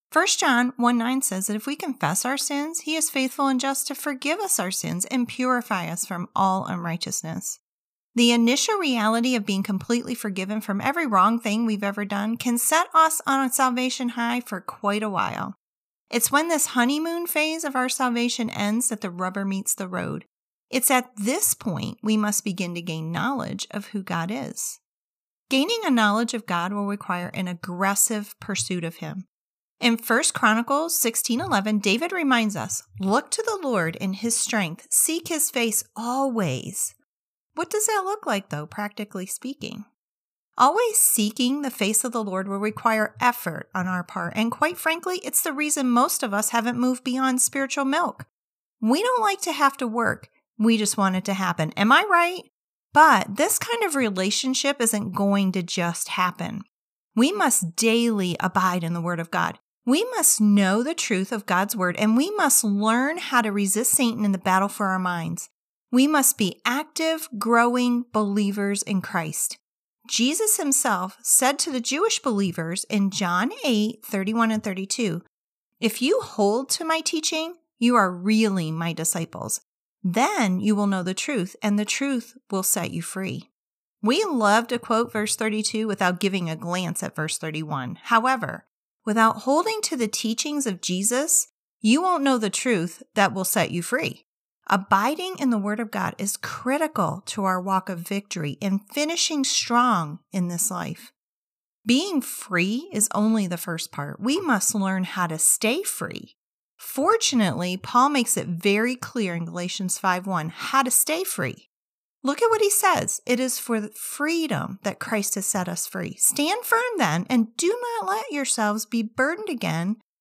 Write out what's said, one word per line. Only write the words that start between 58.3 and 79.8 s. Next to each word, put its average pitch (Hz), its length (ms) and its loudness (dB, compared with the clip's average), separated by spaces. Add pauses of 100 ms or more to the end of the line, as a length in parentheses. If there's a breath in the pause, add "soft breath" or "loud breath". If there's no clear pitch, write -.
abide 180 460 0
in 165 80 -2
the 170 80 -2
Word 170 180 -2
of 165 100 -6
God. 170 300 -2 (260)
We 311 200 4 (100)
must - 240 4
know 202 440 6
the 320 120 -2
truth 196 380 -2
of 208 120 -6
God's 185 300 0
Word, 180 220 0
and 214 180 4
we 311 160 2
must 359 320 2
learn 226 540 2
how 262 240 0
to 214 100 -2
resist 202 400 0
Satan 233 320 2
in 202 80 4
the 190 60 2
battle 190 320 2
for 202 180 -2
our 185 120 2
minds. 170 500 -4 (440)
We 262 140 8
must 294 300 4
be 185 260 -2
active, 311 640 -2 (100)
growing 240 760 4
believers 202 680 0
in 190 200 -2
Christ. - 560 -4 (500)
Jesus 311 480 2
himself 226 640 0
said 277 380 4
to 339 120 -2
the 254 100 -2
Jewish 349 380 0
believers 190 640 -2
in 196 260 0
John 190 400 0 (140)
eight 214 400 2
thirty-one 220 460 0
and 214 120 -2
thirty-two, 190 580 -4 (600)
"If 226 200 0
you 392 200 2
hold 220 480 0
to - 160 -2
my 320 160 0
teaching, 320 540 -2 (220)
you 240 200 4
are 196 120 6
really 190 600 2
my 165 220 -2
disciples. - 680 -4 (420)